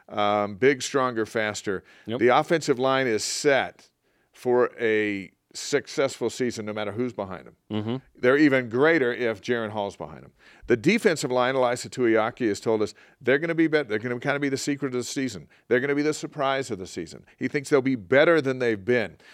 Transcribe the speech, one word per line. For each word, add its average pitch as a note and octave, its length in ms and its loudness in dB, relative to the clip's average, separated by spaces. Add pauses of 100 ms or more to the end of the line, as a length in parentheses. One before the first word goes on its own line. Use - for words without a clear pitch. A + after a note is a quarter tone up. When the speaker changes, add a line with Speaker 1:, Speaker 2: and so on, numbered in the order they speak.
Speaker 1:
um, G#2 480 0
big, B2+ 260 2
stronger, B2+ 440 0
faster. G#2 580 -4 (220)
Speaker 2:
Yep. A#2 140 -6
Speaker 1:
The B2 100 4
offensive D3 500 2
line C3 280 2
is G#2+ 160 -2
set - 680 -2 (420)
for B2 480 2
a G#2+ 520 0 (220)
successful - 760 -2
season A2 380 -4
no G#2+ 60 -8
matter G#2 180 -6
who's A#2+ 220 -6
behind F#2 340 -10
them. - 80 -20 (160)
Speaker 2:
Mm-hmm. G#2+ 240 -4 (200)
Speaker 1:
They're B2+ 220 4
even C3 320 4
greater C3+ 420 2
if A2 300 -4
Jaren A#2 300 -4
Hall's G2+ 260 -6
behind D2+ 260 -14
them. C2+ 80 -20 (360)
The A#2+ 100 4
defensive D#3 540 2
line, B2+ 240 2
Ilaisa B2 340 0
Tuiaki A2+ 580 0
has G2+ 120 -2
told A2 240 0
us, G2+ 100 -6 (260)
they're C#3 200 2
gonna E3 160 -4
be D#3+ 100 4
bet-, D3+ 240 0
they're G#2+ 80 -2
gonna B2 220 -6
kinda C#3+ 200 -2
be C#3+ 100 -2
the C3 80 -2
secret C#3+ 320 -4
of B2 100 -4
the A#2+ 40 -4
season. A2+ 440 -6 (200)
They're B2 120 4
gonna C#3+ 160 0
be C#3+ 80 0
the D3+ 100 0
surprise C3+ 560 -4
of G#2+ 80 -6
the F#2 80 -10
season. E2 400 -12 (120)
He B2+ 100 -4
thinks C#3+ 220 -6
they'll C#3+ 120 6
be C3 140 0
better C#3+ 440 4
than C3 200 -2
they've A2+ 240 0
been. G#2+ 340 0 (160)